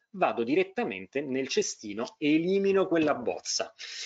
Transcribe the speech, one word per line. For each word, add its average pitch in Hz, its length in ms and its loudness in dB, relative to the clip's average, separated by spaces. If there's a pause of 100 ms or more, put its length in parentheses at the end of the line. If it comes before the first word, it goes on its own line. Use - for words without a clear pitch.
(120)
vado 131 300 0
direttamente 139 800 -2
nel 135 280 -4
cestino - 680 -4
e 151 180 4
elimino 190 500 4
quella 160 280 2
bozza. 104 600 -4 (320)